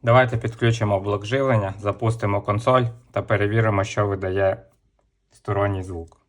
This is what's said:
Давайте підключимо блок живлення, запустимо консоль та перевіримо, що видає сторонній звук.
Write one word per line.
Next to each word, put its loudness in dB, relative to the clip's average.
Давайте 4
підключимо 0
блок -4
живлення, 0
запустимо -2
консоль 2
та -4
перевіримо, 2
що -2
видає -2
сторонній -2
звук. -12